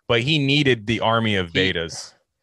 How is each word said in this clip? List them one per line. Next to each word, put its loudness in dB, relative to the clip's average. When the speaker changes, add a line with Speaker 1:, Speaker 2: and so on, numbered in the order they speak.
Speaker 1:
But 2
he 0
needed 2
the 0
army 0
of -2
Speaker 2:
He 0
Speaker 1:
betas. -8